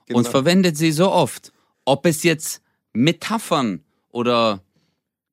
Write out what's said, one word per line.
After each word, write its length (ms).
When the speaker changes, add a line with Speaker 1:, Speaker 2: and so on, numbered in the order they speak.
Speaker 1:
genau. 120
Speaker 2:
und 100
verwendet 480
sie 160
so 180
oft.“ 420
Ob 180
es 180
jetzt 380
Metaphern 920
oder, 520